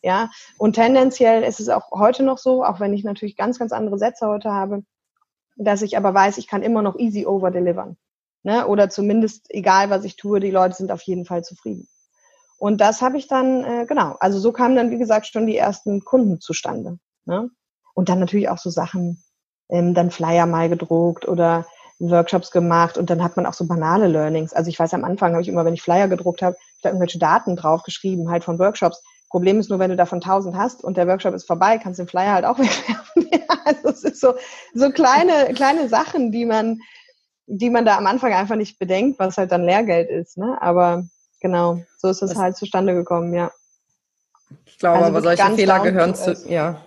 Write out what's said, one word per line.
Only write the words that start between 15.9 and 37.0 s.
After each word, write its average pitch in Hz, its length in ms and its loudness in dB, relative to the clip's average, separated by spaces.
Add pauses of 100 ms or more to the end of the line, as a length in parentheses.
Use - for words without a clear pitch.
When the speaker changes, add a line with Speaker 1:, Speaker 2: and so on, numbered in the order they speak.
Speaker 1:
Kunden 208 360 2
zustande, - 580 -8 (280)
ne? 208 240 -4 (440)
Und 185 160 0
dann 180 100 2
natürlich 196 300 0
auch 175 80 -4
so 180 120 -8
Sachen, 175 540 -6 (460)
ähm, 175 240 2
dann 175 180 2
Flyer 170 340 2
mal 165 240 0
gedruckt 170 580 0
oder 170 380 2 (340)
Workshops 175 520 0
gemacht 170 460 2
und 170 120 -4
dann 170 140 0
hat 175 120 -4
man 175 100 0
auch - 80 -4
so 175 140 -6
banale 175 400 2
Learnings. 156 460 0
Also 165 160 -2
ich 160 100 -10
weiß, 165 140 0
am - 100 -4
Anfang 180 300 0
habe 170 80 0
ich 175 60 -6
immer, 170 180 -2
wenn 170 80 0
ich 170 100 -8
Flyer 190 240 2
gedruckt 180 340 -4
habe, 180 140 -2 (220)
ich - 40 -20
da - 80 -2
irgendwelche 180 300 -2
Daten 170 360 0
draufgeschrieben, 165 760 -2
halt 175 140 -2
von 170 160 -6
Workshops. 185 440 0 (260)
Problem 190 300 2
ist 208 100 -2
nur, 190 100 -2
wenn 185 120 0
du 180 40 -2
davon 175 240 0
tausend 190 380 -2
hast 240 260 -4
und 185 140 -4
der 175 100 2
Workshop 185 260 0
ist 185 140 -10
vorbei, 190 300 2
kannst 185 220 -10
du 180 40 -8
den 175 60 -12
Flyer 190 240 0
halt 180 120 2
auch 247 140 0
<laughs> - 0 -
wegwerfen. - 720 -2
Ja, 349 240 0 (100)
also - 240 0
es - 140 -6
ist - 160 -6
so, 254 140 4 (400)
so 269 160 2
kleine, 294 640 4
kleine 277 360 2
Sachen, 233 420 0
die 233 140 -2
man, 226 340 0 (680)